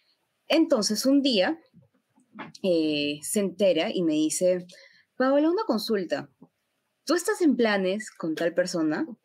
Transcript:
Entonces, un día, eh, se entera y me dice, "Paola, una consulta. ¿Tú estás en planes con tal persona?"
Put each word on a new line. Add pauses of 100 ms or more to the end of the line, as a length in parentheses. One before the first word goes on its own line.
(480)
Entonces,
un
día, (1040)
eh,
se
entera
y
me
dice, (520)
"Paola,
una
consulta. (760)
¿Tú
estás
en
planes
con
tal
persona?" (180)